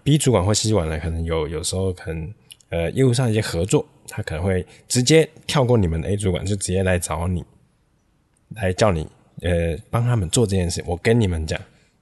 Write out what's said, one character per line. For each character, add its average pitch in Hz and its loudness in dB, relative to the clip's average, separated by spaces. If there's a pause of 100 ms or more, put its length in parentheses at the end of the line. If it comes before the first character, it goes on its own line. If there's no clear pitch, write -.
B 143 4
主 135 2
管 98 4
或 104 2
C 107 0
主 107 2
管 85 2
呢， 80 -2
可 85 -4
能 82 -2
有， 80 -2
有 80 -6
时 - -6
候 95 0
可 - -10
能， 82 -8 (360)
呃， 85 -2
业 135 2
务 123 4
上 120 0
一 107 2
些 107 2
合 85 -2
作， - 0 (200)
他 - -8
可 - -8
能 82 -4
会 92 0 (220)
直 127 2
接 151 6 (160)
跳 147 2
过 120 4
你 101 4
们 82 0
的 80 -4
A 101 -2
主 101 0
管， 85 -4
就 104 -2
直 92 -4
接 95 2
来 92 2
找 82 -4
你， 90 -4 (1120)
来 95 -2
叫 107 4
你， 78 -2 (360)
呃， 85 0 (140)
帮 117 -2
他 120 0
们 98 0
做 120 2
这 95 0
件 90 0
事。 - -6
我 85 -4
跟 117 4
你 104 2
们 82 -2
讲， 82 -4 (400)